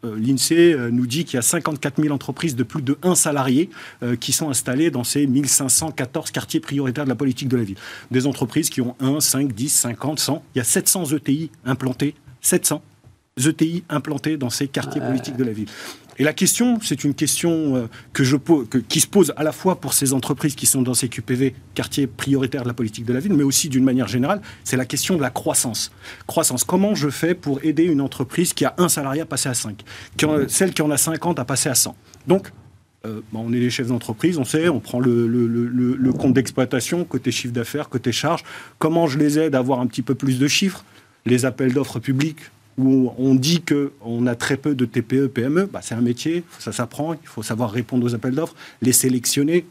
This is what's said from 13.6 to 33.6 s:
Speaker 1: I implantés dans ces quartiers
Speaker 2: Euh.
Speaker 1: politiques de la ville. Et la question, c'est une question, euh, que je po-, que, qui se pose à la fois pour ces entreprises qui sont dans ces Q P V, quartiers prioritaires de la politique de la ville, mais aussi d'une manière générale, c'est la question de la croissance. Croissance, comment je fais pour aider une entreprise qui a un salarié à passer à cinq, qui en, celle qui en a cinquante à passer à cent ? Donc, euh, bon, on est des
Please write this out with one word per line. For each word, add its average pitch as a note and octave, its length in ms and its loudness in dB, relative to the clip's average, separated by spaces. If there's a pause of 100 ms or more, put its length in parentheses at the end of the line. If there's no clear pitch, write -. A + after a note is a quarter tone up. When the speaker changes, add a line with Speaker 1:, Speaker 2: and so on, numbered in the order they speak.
Speaker 1:
I E3+ 240 -4
implantés D3+ 480 -4
dans C3 140 -4
ces C#3 180 -4
quartiers C#3+ 320 -4
Speaker 2:
Euh. B2+ 60 -4
Speaker 1:
politiques B2+ 320 -4
de C3 60 2
la A2+ 80 -2
ville. G#2 160 -6 (480)
Et C3 60 0
la D3+ 100 4
question, A#3 480 2
c'est - 220 -4
une C#3+ 100 2
question, D#3 640 0
euh, B2 120 -2 (260)
que - 100 0
je C3+ 140 4
po-, C#3+ 340 4
que, C3 80 2
qui - 220 0
se - 80 0
pose E3+ 280 4
à D3 60 -4
la D#3 80 0
fois F3+ 300 0
pour - 140 -4
ces C3+ 180 2
entreprises C#3 420 0
qui - 100 -10
sont C3 160 2
dans B2+ 140 0
ces A#2 140 0
Q A2+ 140 -8
P C3 120 -2
V, C3 200 0 (200)
quartiers C3+ 320 -2
prioritaires C3+ 560 -2
de B2 60 -2
la A#2+ 60 -4
politique A#2 300 -4
de A#2 80 0
la B2 60 2
ville, F#3+ 160 0
mais C#3+ 80 6
aussi C#3 260 2
d'une C3 140 4
manière C3 240 4
générale, C3+ 340 0 (220)
c'est - 140 -2
la B2+ 80 0
question C#3+ 320 -2
de D3 60 0
la B2+ 80 0
croissance. - 600 -2 (380)
Croissance, C#3+ 340 0
comment G3 320 2
je D3 140 0
fais D#3+ 260 0
pour C#3+ 300 -4
aider D#3 180 2
une E3 180 4
entreprise C#3 520 -2
qui - 120 0
a B2+ 140 0
un F3 100 6
salarié C#3+ 340 -2
à D#3+ 40 -8
passer C#3+ 220 -4
à B2+ 60 -2
cinq, G#2+ 280 -6 (340)
qui - 80 0
en, D3+ 120 2 (100)
celle F3+ 260 2
qui E3 100 -2
en D3+ 100 2
a C#3 60 0
cinquante D#3+ 420 0
à B2+ 40 -2
passer - 240 -2
à C3 60 -2
cent ? - 220 0 (320)
Donc, F#3+ 240 4 (540)
euh, A2 140 -8 (120)
bon, A2 160 -6
on A#2 40 0
est B2 60 2
des B2 120 2